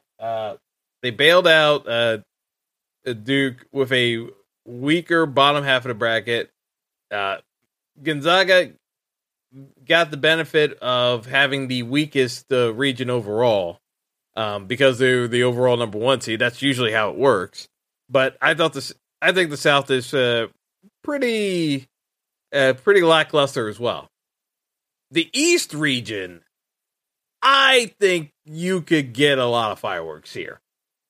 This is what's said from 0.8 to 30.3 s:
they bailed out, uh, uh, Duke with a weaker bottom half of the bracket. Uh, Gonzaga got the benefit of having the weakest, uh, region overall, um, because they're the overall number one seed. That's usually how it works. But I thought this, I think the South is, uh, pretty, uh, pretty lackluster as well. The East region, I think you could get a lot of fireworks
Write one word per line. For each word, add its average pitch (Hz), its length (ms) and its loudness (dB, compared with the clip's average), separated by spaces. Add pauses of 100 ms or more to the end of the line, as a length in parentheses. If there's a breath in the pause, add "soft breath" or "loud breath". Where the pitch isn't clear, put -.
they 123 80 -4
bailed 170 360 4
out, 151 400 4
uh, 117 300 0 (880)
uh, 123 80 -6
Duke 127 580 -4
with 131 200 -2
a 120 380 0 (360)
weaker 156 640 -2
bottom 143 360 2
half 131 220 0
of 127 40 -10
the 120 40 -4
bracket. 113 560 -4 (640)
Uh, 98 260 -4 (640)
Gonzaga 170 680 0 (1120)
got 165 240 2
the 147 80 -10
benefit 151 600 0
of 123 460 -2
having 139 420 0
the 127 160 -6
weakest, 135 680 -2
uh, 120 220 2
region 127 360 -2
overall, 107 680 0 (560)
um, 104 300 -6
because 127 320 2
they're 127 300 2
the 123 160 0
overall 123 340 2
number 107 200 -4
one 127 240 0
seed. 110 180 -6
That's 120 220 -2
usually 127 300 -2
how 110 180 0
it - 80 -10
works. 107 500 0 (420)
But 131 320 -2
I 156 120 2
thought 160 200 -2
this, 135 200 -12 (280)
I 175 100 0
think 180 180 0
the 147 80 -8
South 143 340 2
is, 127 220 -2
uh, 120 340 0 (560)
pretty, 202 840 -2 (680)
uh, 135 200 2
pretty 202 280 4
lackluster 147 680 2
as 104 120 -12
well. 101 280 -6 (1040)
The 165 220 -2
East 330 400 0
region, 110 680 -4 (1040)
I 262 560 2
think 175 320 0 (140)
you 170 360 -4
could 143 320 -2
get 143 240 2
a 123 80 0
lot 117 260 0
of 92 80 -10
fireworks 82 540 -10